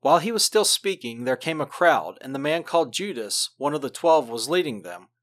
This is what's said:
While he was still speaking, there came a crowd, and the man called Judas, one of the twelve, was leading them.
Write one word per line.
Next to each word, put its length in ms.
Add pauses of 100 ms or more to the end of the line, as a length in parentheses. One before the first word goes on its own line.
While 180
he 120
was 120
still 220
speaking, 580
there 140
came 240
a 40
crowd, 560
and 120
the 60
man 240
called 300
Judas, 640
one 160
of 80
the 80
twelve, 400
was 200
leading 320
them. 280 (140)